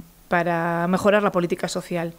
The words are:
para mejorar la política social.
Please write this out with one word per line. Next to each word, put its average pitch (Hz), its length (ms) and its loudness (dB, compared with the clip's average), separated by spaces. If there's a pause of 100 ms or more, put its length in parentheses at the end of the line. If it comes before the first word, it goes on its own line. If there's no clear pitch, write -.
(280)
para 170 600 0
mejorar 202 340 4
la 202 100 2
política 175 340 -2
social. 170 520 -6